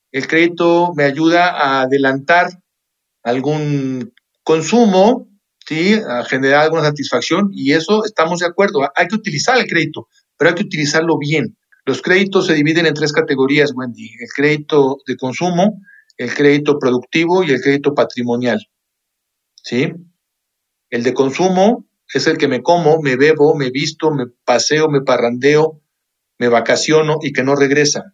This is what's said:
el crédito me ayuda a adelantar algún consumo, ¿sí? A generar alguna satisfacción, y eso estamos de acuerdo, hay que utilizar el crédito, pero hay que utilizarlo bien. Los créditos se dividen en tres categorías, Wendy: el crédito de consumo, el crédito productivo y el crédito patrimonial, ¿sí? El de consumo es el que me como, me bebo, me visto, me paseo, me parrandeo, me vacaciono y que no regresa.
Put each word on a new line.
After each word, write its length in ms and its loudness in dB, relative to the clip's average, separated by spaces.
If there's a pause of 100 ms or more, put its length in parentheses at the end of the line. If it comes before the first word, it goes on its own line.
(120)
el 140 -6
crédito 680 2
me 100 0
ayuda 440 2
a 340 -2
adelantar 680 0 (760)
algún 920 -4 (300)
consumo, 840 2 (380)
¿sí? 280 0
A 300 -4
generar 400 2
alguna 180 0
satisfacción, 680 -2
y 200 -2
eso 320 0
estamos 360 -2
de 60 -2
acuerdo, 340 0 (140)
hay 140 0
que 80 -4
utilizar 400 -2
el 100 0
crédito, 420 -4 (280)
pero 140 2
hay 40 -2
que 100 -4
utilizarlo 520 -2
bien. 400 -4 (300)
Los 160 -4
créditos 440 0
se 80 2
dividen 320 2
en 80 2
tres 180 -2
categorías, 640 0
Wendy: 460 -12
el 160 -16
crédito 680 0
de 100 -6
consumo, 640 -2 (380)
el 160 -8
crédito 440 2
productivo 640 0
y 100 0
el 100 0
crédito 320 0
patrimonial, 760 -2 (880)
¿sí? 360 -4 (1000)
El 120 -6
de 120 0
consumo 720 0 (260)
es 140 -2
el 100 2
que 120 0
me 140 -2
como, 380 2
me 160 -2
bebo, 400 4
me 140 -2
visto, 400 -4
me 160 -4 (180)
paseo, 460 2
me 100 2
parrandeo, 800 0 (580)
me 100 0
vacaciono 760 2
y 100 -6
que 100 -2
no 140 2
regresa. 580 0